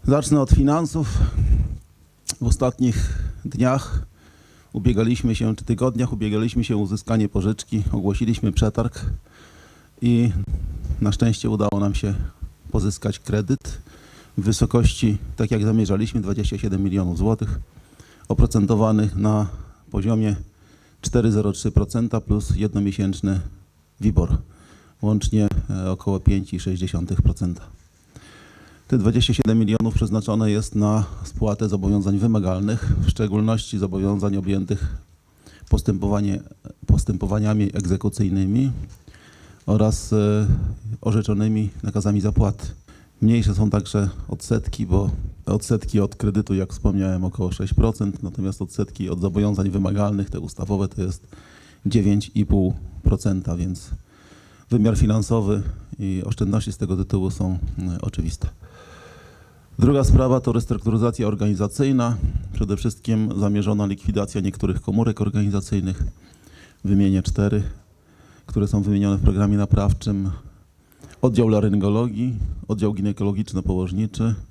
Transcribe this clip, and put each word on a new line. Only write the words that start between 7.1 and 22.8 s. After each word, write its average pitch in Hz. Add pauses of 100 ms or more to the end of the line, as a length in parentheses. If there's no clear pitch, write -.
pożyczki, 104
ogłosiliśmy 107
przetarg - (960)
i 120 (680)
na 104
szczęście 113
udało 101
nam 101
się 101 (580)
pozyskać 104
kredyt 104 (560)
w 98
wysokości, 110 (180)
tak 110
jak 107
zamierzaliśmy, 110
dwadzieścia 101
siedem 98
milionów 90
złotych, 107 (680)
oprocentowanych 107
na 107 (440)
poziomie 107 (680)
cztery 113
zero 104
trzy 101
procent 117 (160)
plus 104
jednomiesięczny 98 (640)